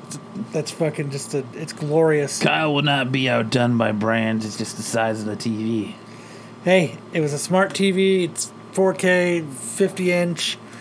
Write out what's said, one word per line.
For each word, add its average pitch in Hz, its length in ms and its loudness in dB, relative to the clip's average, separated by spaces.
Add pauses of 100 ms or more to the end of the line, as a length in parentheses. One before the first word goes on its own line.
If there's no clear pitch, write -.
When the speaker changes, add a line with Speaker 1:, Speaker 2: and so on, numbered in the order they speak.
(520)
Speaker 1:
That's 156 180 -4
fucking 151 400 -2
just 139 220 -8
a, 143 100 0 (120)
it's 151 180 -10
glorious. 151 640 2
Speaker 2:
Kyle 151 360 2
will 143 80 2
not 139 280 2
be 131 200 2
outdone 120 480 4
by 110 140 4
brands. 110 520 2
It's 101 140 -8
just 110 180 -6
the 107 60 -4
size 113 380 0
of 107 60 -4
the 104 100 -4
T 120 200 -4
V. 110 400 -2 (680)
Speaker 1:
Hey, 175 340 4 (160)
it 165 80 2
was 143 100 0
a 147 60 -2
smart 190 340 2
T 196 200 2
V. 190 320 4
It's - 280 -6 (200)
four 190 200 2
K, 180 480 2
fifty-inch. 175 1200 0 (220)